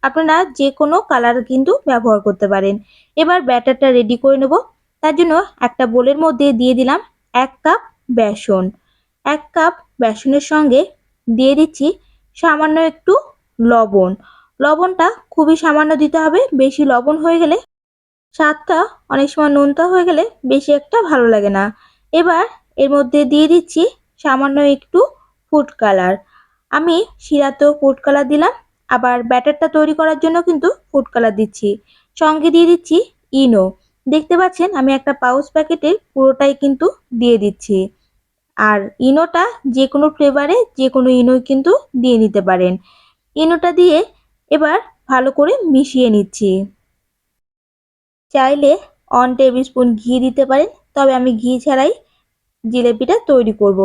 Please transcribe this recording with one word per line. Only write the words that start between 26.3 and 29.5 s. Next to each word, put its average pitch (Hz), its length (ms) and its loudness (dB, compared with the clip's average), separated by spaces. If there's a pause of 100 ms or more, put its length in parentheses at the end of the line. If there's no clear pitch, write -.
আমি 320 260 -2 (220)
শিরাতেও 285 560 0
ফুড 269 280 -2
কালার 285 260 -2
দিলাম, 311 260 0 (340)
আবার 247 280 -2 (140)
ব্যাটারটা 294 380 -2